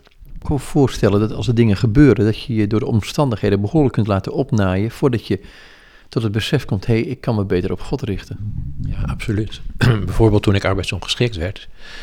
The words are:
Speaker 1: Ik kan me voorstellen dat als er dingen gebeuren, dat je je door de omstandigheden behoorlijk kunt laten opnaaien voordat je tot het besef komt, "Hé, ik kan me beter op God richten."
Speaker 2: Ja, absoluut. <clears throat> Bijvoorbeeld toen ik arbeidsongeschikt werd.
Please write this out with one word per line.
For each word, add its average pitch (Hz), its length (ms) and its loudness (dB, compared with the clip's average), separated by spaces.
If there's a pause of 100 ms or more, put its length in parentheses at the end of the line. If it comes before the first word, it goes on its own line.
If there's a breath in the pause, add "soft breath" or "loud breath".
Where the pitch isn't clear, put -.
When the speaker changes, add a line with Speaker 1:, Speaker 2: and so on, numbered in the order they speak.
(340)
Speaker 1:
Ik - 80 -12
kan 156 140 -2
me 135 40 -2
voorstellen 117 600 2
dat 107 140 0
als 101 140 -4
er 120 80 2
dingen 113 220 4
gebeuren, 117 480 4
dat 107 160 -2
je - 120 -8
je 107 140 2
door 107 120 0
de - 60 -2
omstandigheden 107 760 0
behoorlijk 127 320 2
kunt 107 140 2
laten 98 260 0
opnaaien 104 580 0
voordat 120 360 -2
je 95 120 0 (680 loud breath)
tot 117 140 -2
het 107 80 0
besef 113 340 0
komt, 98 200 -4
"Hé, 117 100 2
ik 120 260 -2
kan 120 140 0
me 101 100 0
beter 95 260 0
op 95 100 -4
God - 200 -6
richten." - 360 -6 (440)
Speaker 2:
Ja, - 240 -4
absoluut. - 560 -4 (160)
<clears throat> - 0 -
Bijvoorbeeld 107 680 4
toen 98 120 4
ik 101 100 0
arbeidsongeschikt 95 720 -2
werd. 85 340 -8 (340 loud breath)